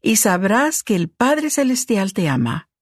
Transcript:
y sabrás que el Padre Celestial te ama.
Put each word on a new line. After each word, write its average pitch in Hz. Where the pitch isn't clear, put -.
y 220
sabrás 214
que 208
el 170
Padre 302
Celestial 247
te 170
ama. 127